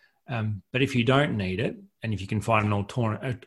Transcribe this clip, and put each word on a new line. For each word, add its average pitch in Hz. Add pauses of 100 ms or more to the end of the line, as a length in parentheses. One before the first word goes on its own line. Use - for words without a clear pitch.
(300)
Um, 107 (100)
but 127
if 131
you 120
don't 131
need 92
it, 143 (260)
and 110
if 92
you 95
can 107
find 107
an 104
alternate, 107